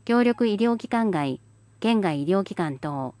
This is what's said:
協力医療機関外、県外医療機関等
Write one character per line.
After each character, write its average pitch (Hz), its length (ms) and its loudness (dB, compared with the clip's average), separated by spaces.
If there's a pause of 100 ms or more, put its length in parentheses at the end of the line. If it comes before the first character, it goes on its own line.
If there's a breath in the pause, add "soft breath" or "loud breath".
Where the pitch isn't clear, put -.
協 240 180 4
力 240 240 2
医 208 60 0
療 226 240 2
機 - 100 -12
関 226 220 0
外、 143 320 -2 (380)
県 220 200 2
外 156 240 -2
医 143 40 -4
療 196 160 2
機 - 100 -12
関 151 240 -4
等 139 440 -6